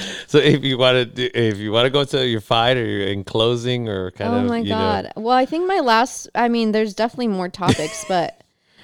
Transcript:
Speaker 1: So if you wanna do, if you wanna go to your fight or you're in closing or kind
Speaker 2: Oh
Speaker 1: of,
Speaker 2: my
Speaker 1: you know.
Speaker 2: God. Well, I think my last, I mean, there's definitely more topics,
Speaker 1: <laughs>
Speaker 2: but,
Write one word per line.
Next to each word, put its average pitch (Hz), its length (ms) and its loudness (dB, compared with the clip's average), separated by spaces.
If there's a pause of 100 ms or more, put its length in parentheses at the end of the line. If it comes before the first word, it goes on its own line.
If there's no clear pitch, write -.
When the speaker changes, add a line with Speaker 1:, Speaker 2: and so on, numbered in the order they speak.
(280)
Speaker 1:
So 156 120 4
if 139 240 4
you 131 140 -2
wanna 127 280 4
do, 123 280 -4
if 113 240 0
you 107 140 -6
wanna 120 180 4
go 139 140 2
to 131 240 0
your 110 140 0
fight 120 360 2
or 117 80 0
you're 101 220 -2
in 101 160 -4
closing 120 680 0
or 95 220 -4
kind 233 220 -4
Speaker 2:
Oh 247 60 0
Speaker 1:
of, 247 100 0
Speaker 2:
my 233 100 -2
Speaker 1:
you 208 100 -4
know. 220 60 0
Speaker 2:
God. 214 400 -2
Well, 233 200 0
I 262 100 4
think 330 220 -2
my 381 120 0
last, 240 560 0
I 240 140 2
mean, 226 240 0
there's 214 200 0
definitely 240 360 -4
more 185 200 -2
topics, 175 560 -2
Speaker 1:
<laughs> - 40 -14
Speaker 2:
but, 175 320 -2 (420)